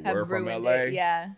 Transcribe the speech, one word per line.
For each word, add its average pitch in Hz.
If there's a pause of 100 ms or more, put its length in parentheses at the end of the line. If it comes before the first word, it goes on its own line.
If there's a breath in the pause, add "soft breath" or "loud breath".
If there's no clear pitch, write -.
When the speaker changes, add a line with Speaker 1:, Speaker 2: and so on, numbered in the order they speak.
Speaker 1:
Have 190
Speaker 2:
were 98
from 185
Speaker 1:
ruined 120
Speaker 2:
L 127
A. 127
Speaker 1:
it, -
yeah. 175